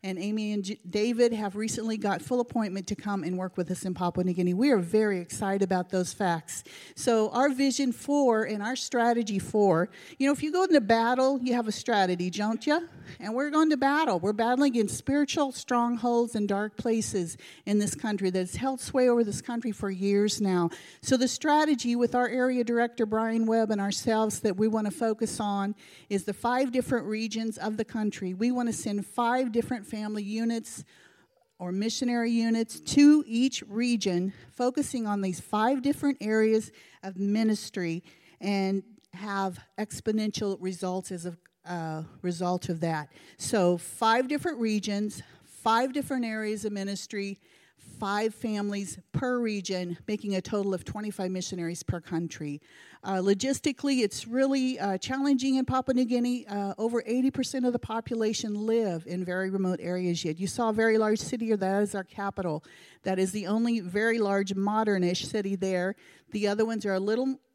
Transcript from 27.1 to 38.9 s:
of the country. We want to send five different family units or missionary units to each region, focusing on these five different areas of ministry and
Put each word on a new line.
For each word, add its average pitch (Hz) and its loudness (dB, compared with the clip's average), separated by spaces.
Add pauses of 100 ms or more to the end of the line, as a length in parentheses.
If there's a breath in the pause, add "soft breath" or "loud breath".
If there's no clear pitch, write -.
of 214 -4
the 220 -2
country. 202 -4
We 226 0
want 247 0
to 226 -2
send 202 -4
five 240 0
different 233 -4
family 214 -6
units 226 -4 (760 soft breath)
or 180 -8
missionary 233 -2
units 226 0
to 294 8
each 240 0
region, 202 0 (160 loud breath)
focusing 247 -2
on 208 0
these 185 -2
five 233 2
different 277 0
areas 220 2 (320 loud breath)
of 190 -10
ministry 202 0 (400 loud breath)
and 196 0 (320)